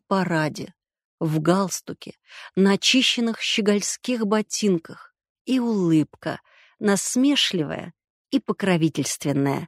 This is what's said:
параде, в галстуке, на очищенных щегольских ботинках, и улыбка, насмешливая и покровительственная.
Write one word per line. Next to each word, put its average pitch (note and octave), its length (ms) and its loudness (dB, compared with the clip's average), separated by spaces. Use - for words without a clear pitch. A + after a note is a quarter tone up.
параде, E3 680 -2
в D#3 220 0
галстуке, F3 760 -2
на G3 180 4
очищенных A#3 680 0
щегольских G#3+ 840 -2
ботинках, G#3 880 -2
и B3+ 140 0
улыбка, E3 800 0
насмешливая G3+ 1120 0
и C4+ 100 0
покровительственная. D3+ 1300 0